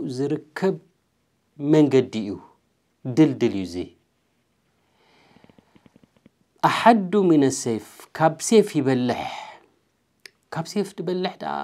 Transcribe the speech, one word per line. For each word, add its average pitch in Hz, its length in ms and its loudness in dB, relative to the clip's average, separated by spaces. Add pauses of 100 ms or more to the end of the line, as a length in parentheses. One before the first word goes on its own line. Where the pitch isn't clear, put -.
ዝርከብ 143 680 -4 (840)
መንገዲ 143 600 2
እዩ። 101 160 -8 (680)
ድልድል 123 500 0
እዩ 98 80 -6
እዚ። 85 120 -10 (3000)
ኣሓዱ 196 500 2 (100)
ሚነ 160 220 6 (100)
ሰይፍ፣ 113 320 -6 (260)
ካብ 156 280 0
ሴፍ 208 340 4
ይበልሕ። 127 480 0 (1300)
ካብ 160 180 -10
ሴፍ 196 260 -6
ትበልሕ 180 440 -6
ዳ፣ - 100 -12 (180)